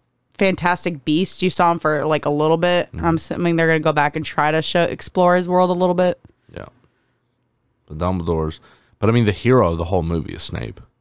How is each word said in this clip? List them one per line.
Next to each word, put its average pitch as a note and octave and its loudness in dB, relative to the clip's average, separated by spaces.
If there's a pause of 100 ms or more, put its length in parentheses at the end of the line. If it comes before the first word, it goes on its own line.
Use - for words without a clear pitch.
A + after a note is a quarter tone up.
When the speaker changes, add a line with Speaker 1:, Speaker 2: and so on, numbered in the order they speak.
(360)
Speaker 1:
Fantastic F3+ -2
Beasts. D#3+ -2
You F#3 2
saw E3+ 2
him E3+ -2
for, D3+ -2
like, D3+ 0
a D3 0
little D#3 2
bit. F3 0
Speaker 2:
Mm-hmm. D#3+ -8
Speaker 1:
I'm E3 2
assuming E3+ -2
they're E3 2
gonna D#3+ 2
go D#3 0
back D3 0
and D3+ -6
try D3+ 0
to D#3+ 0
show, F3 0
explore - 0
his F3+ 0
world F3+ 2
a F3+ 0
little F3+ 0
bit. F3+ 0 (340)
Speaker 2:
Yeah. - -12 (1200)
The D#2+ -14
Dumbledore's, E2 -2 (400)
but G2+ 2
I A2+ 2
mean, A#2+ 4
the G2+ 2
hero A#2 4
of E2 -2
the E2 -2
whole E2+ 0
movie E2 -4
is - -10
Snape. - -8 (200)